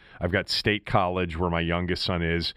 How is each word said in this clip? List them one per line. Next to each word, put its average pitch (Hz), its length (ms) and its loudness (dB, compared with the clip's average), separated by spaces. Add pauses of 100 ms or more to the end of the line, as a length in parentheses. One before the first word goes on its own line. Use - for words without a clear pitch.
(220)
I've 87 100 0
got 92 160 0
State - 380 -2
College 90 520 0
where 87 120 0
my 85 120 2
youngest 85 420 0
son 90 180 0
is, 85 360 0